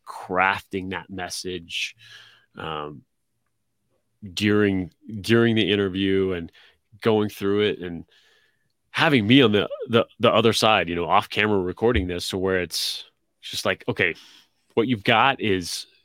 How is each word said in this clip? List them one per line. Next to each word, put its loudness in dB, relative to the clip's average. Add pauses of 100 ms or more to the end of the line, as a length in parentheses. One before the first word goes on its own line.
crafting -2
that -10
message, -8 (600)
um, -10 (1300)
during, 0 (300)
during 4
the 2
interview 0
and -8 (500)
going 2
through -2
it 0
and -10 (840)
having 2
me 8
on 6
the, 2 (200)
the, 2 (140)
the 4
other 4
side, 2
you -4
know, -2
off 2
camera 0
recording 0
this. -6
So -6
where 0
it's -6 (360)
just -10
like, -4
"Okay, -2 (580)
what 0
you've -2
got 2
is, -4 (200)